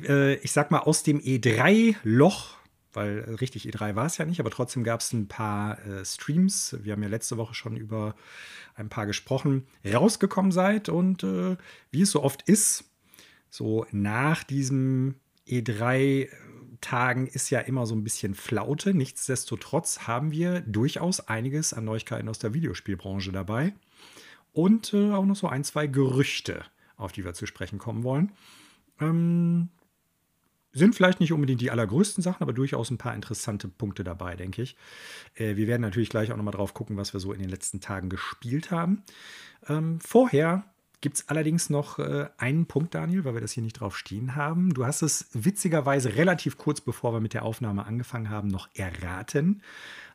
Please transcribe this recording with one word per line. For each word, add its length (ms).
äh, 300
ich 140
sag 200
mal, 80
aus 240
dem 200
E 140
drei 640
Loch, 540
weil, 260
äh, 160
richtig 320
E 40
drei 240
war 120
es 100
ja 80
nicht, 140
aber 100
trotzdem 340
gab's 300
ein 140
paar, 580
äh, 180
Streams. 800
Wir 120
haben 100
ja 60
letzte 280
Woche 160
schon 240
über 380
ein 140
paar 160
gesprochen, 600
rausgekommen 640
seid. 380
Und, 340
äh, 320
wie 100
es 100
so 120
oft 200
ist, 420
so 420
nach 520
diesem 720
E 160
drei 680
Tagen 460
ist 220
ja 100
immer 260
so 80
ein 120
bisschen 300
Flaute. 580
Nichtsdestotrotz 1120
haben 240
wir 300
durchaus 580
einiges 540
an 100
Neuigkeiten 460
aus 100
der 140
Videospielbranche 800
dabei. 400
Und, 400
äh, 180
auch 140
noch 100
so 120
ein, 180
zwei 220
Gerüchte, 760
auf 160
die 140
wir 80
zu 120
sprechen 340
kommen 240
wollen. 280
Ähm, 640
sind 240
vielleicht 240
nicht 140
unbedingt 260
die 120
allergrößten 520
Sachen, 200
aber 100
durchaus 380
ein 80
paar 160
interessante 520
Punkte 380
dabei, 300
denke 260
ich. 160
Äh, 240
wir 100
werden 140
natürlich 280
gleich 220
auch 60
noch 60
mal 80
drauf 240
gucken, 200
was 160
wir 80
so 140
in 80
den 80
letzten 320
Tagen 260
gespielt 640
haben. 300
Ähm, 320
vorher 640
gibt's 280
allerdings 420
noch, 260
äh, 400
einen 300
Punkt, 260
Daniel, 320
weil 80
wir 80
das 120
hier 100
nicht 160
drauf 180
stehen 380
haben. 380
Du 120
hast 160
es 320
witzigerweise 840
relativ 420
kurz, 240
bevor 320
wir 80
mit 120
der 120
Aufnahme 400
angefangen 440
haben, 200
noch 260
erraten. 880